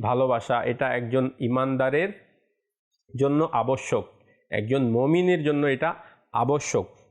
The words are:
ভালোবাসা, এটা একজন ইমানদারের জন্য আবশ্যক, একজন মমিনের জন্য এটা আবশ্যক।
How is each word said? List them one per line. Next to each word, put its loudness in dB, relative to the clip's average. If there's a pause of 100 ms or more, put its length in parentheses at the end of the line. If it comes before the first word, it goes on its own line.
ভালোবাসা, 0
এটা -2
একজন -2 (100)
ইমানদারের 0 (1120)
জন্য 2
আবশ্যক, -2 (460)
একজন 0
মমিনের 2
জন্য 0
এটা -2 (380)
আবশ্যক। 0 (220)